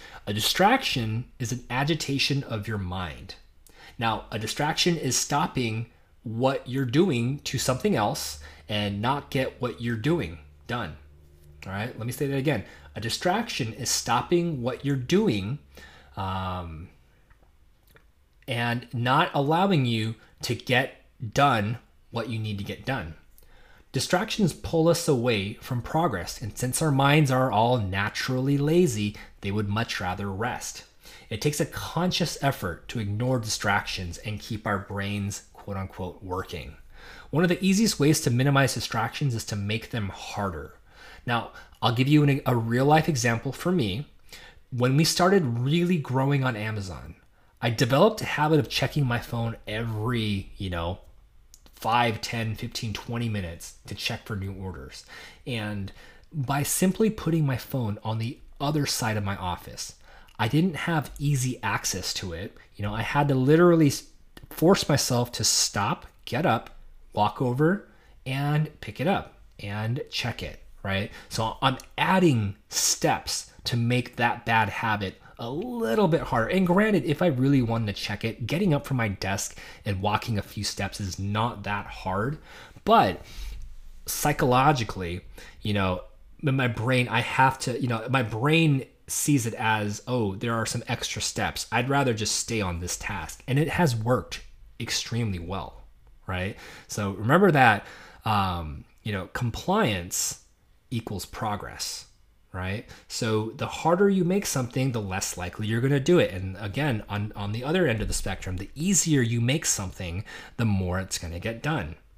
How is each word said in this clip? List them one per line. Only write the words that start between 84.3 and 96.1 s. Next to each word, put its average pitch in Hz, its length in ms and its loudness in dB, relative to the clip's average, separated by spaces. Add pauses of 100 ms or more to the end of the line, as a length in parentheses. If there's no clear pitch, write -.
you 104 120 -2
know, 95 280 0 (400)
in 135 140 2
my 131 100 2
brain, 120 420 0
I 113 120 0
have 131 400 4
to, 120 200 -4
you 127 60 -2
know, 113 220 -2
my 131 160 2
brain 139 600 4 (220)
sees 135 400 2
it 107 80 -4
as, 107 540 0
"Oh, 110 260 0
there 117 200 -4
are 113 120 -2
some - 220 -4
extra - 340 -4
steps. - 480 -4
I'd 123 180 0
rather 139 260 2
just 107 220 -2
stay 113 240 -4
on 87 200 -2
this 90 160 -6
task." - 500 -8
And 131 140 2
it 165 80 2
has 156 260 2
worked 113 480 -2 (380)
extremely 113 580 -4
well, 87 460 -10 (420)